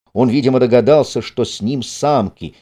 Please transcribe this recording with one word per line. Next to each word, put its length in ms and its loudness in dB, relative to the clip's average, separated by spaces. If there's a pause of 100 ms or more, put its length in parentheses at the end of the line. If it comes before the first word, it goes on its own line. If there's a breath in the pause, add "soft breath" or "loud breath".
(120)
он, 180 0
видимо, 300 2
догадался, 600 2
что 220 -4
с 180 -8
ним 200 -4
самки, 800 -4